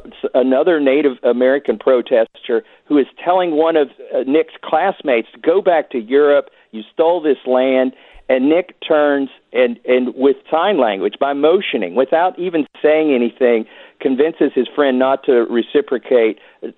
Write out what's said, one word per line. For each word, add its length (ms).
s-, 300
another 460
Native 420
American 560
protester 840
who 140
is 80
telling 280
one 240
of, 120
uh, 120
Nick's 360
classmates 680
to 80
go 220
back 280
to 80
Europe. 520
"You 100
stole 280
this 260
land." 460
And 200
Nick 260
turns 440
and, 340
and 280
with 220
sign 280
language, 400
by 140
motioning, 640
without 440
even 280
saying 320
anything, 500
convinces 540
his 200
friend 240
not 260
to 220
reciprocate, 920